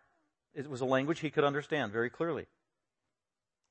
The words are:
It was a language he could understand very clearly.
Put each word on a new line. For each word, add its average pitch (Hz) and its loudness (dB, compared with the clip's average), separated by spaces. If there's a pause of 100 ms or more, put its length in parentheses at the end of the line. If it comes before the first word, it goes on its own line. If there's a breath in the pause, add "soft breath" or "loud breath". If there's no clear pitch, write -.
(560)
It 143 -8
was 127 -6
a 131 2
language 135 2
he 156 -2
could 151 2
understand 143 0
very 117 0
clearly. 151 -4 (1200)